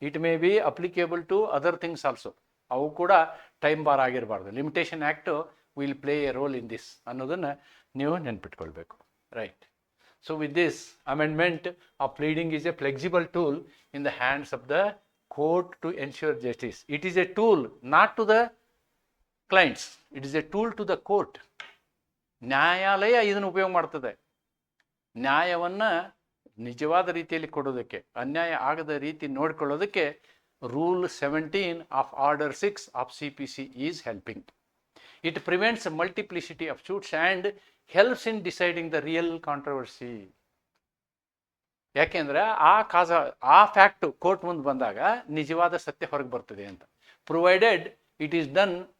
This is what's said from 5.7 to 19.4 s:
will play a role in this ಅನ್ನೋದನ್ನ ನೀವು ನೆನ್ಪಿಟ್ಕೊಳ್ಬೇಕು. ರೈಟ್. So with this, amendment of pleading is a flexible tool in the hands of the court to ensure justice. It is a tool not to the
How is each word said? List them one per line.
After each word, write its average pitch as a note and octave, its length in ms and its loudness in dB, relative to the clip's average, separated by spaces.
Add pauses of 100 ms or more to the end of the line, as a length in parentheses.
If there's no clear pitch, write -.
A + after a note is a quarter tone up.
will C#3 220 -4
play C#3+ 300 -2
a - 60 -4
role C3+ 240 -4
in A#2 80 -12
this A2 140 -10 (240)
ಅನ್ನೋದನ್ನ C3 380 -6 (520)
ನೀವು D3+ 220 0
ನೆನ್ಪಿಟ್ಕೊಳ್ಬೇಕು. F#2 800 -12 (340)
ರೈಟ್. - 320 -12 (640)
So D#3+ 120 -4
with D3 140 -4
this, E3 220 2 (380)
amendment D#3 520 0 (380)
of C3+ 180 -6
pleading D#3 380 -2
is E3 140 -4
a - 40 -16
flexible C#3+ 480 -2 (100)
tool D3+ 180 2 (420)
in C#3+ 100 -6
the B2 60 0
hands C3+ 460 -2
of B2 100 -14
the G3 260 0 (440)
court E3+ 300 2 (180)
to F3 180 -6
ensure D3+ 360 -4
justice. B2 560 -6
It F3+ 160 -6
is F3+ 60 0
a F3+ 160 0
tool G#3 260 4 (240)
not F3 360 4
to G#3 80 2
the A#3 240 4 (1000)